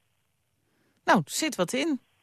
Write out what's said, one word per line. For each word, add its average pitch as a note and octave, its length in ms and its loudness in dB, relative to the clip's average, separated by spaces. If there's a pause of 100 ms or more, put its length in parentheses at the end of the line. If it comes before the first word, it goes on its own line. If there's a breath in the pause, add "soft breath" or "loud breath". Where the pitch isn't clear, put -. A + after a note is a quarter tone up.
(1040)
Nou, D4 120 6
er D#3 140 -2
zit D#4 240 -4
wat F3 180 -2
in. C#4 260 -2 (240)